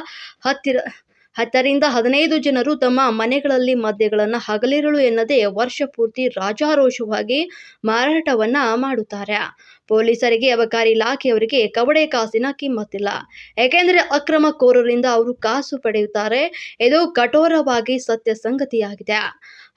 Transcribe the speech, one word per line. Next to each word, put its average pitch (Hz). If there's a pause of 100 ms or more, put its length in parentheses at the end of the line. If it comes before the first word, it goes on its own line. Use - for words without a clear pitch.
(460)
ಹತ್ತಿರ, 269 (600)
ಹತ್ತರಿಂದ 254
ಹದಿನೈದು 277
ಜನರು 269
ತಮ್ಮ 254 (100)
ಮನೆಗಳಲ್ಲಿ 254
ಮದ್ಯಗಳನ್ನ 214
ಹಗಲಿರುಳು 277
ಎನ್ನದೆ 226
ವರ್ಷ 220 (140)
ಪೂರ್ತಿ 233
ರಾಜಾರೋಷವಾಗಿ 247 (360)
ಮಾರಾಟವನ್ನ 254 (180)
ಮಾಡುತ್ತಾರೆ. 214 (500)
ಪೊಲೀಸರಿಗೆ, 233
ಅಬಕಾರಿ 226
ಇಲಾಖೆಯವರಿಗೆ 226
ಕವಡೆ 277
ಕಾಸಿನ 233
ಕಿಮ್ಮತ್ತಿಲ್ಲ. 214 (480)
ಏಕೆಂದರೆ 349
ಅಕ್ರಮ 302
ಕೋರರಿಂದ 247
ಅವರು 233
ಕಾಸು 262
ಪಡೆಯುತ್ತಾರೆ. 214
ಇದು 302
ಕಠೋರವಾಗಿ 262
ಸತ್ಯ 226
ಸಂಗತಿಯಾಗಿದೆ. 220 (400)